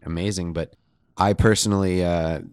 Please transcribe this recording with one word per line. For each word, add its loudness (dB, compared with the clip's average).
amazing, -6
but -8
I 2
personally, 2
uh, -2